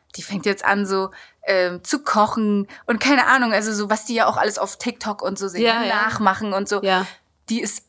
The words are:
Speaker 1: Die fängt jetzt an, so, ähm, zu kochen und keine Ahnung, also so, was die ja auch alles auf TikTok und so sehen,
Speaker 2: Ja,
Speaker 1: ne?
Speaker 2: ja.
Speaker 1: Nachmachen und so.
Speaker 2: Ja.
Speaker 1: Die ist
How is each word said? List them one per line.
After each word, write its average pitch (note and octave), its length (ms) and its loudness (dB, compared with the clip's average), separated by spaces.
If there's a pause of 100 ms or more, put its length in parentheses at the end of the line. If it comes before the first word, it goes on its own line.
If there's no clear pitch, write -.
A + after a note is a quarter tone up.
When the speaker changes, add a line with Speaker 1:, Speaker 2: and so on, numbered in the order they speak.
(160)
Speaker 1:
Die - 60 -14
fängt G3 240 -6
jetzt G3 180 -2
an, G3+ 220 2
so, F#3+ 240 -2 (360)
ähm, F3+ 380 0
zu C#4+ 180 -4
kochen G#3 640 2 (200)
und A#3 140 -2
keine C4+ 260 4
Ahnung, B3 260 4
also G#3 200 0
so, G#3 180 -4
was A3 160 0
die - 80 -4
ja A3+ 120 4
auch G#3+ 100 0
alles G3+ 220 0
auf - 200 -4
TikTok A3+ 440 -6
und F#3+ 160 -4
so G3 100 -6
sehen, F#3 160 -2
Speaker 2:
Ja, A#3 160 2
Speaker 1:
ne? A3 80 -2
Speaker 2:
ja. G3+ 80 0
Speaker 1:
Nachmachen G#3 560 0
und G3 160 -2
so. G3+ 140 -2
Speaker 2:
Ja. F#3+ 240 2 (420)
Speaker 1:
Die A3+ 120 -2
ist - 280 -8